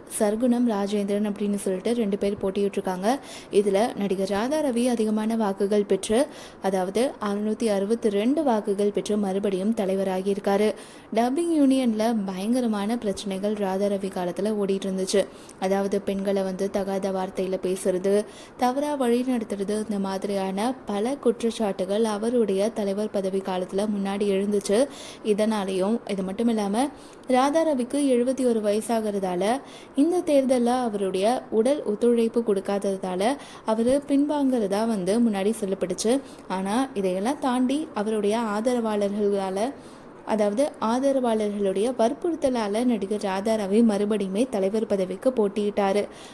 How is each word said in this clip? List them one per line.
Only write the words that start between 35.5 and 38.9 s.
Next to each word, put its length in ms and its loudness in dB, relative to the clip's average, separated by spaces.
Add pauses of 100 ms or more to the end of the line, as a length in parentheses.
சொல்லப்பட்டுச்சு. 600 0 (280)
ஆனா 460 -2
இதையெல்லாம் 440 -2
தாண்டி 560 0
அவருடைய 440 0
ஆதரவாளர்களால, 1300 0 (540)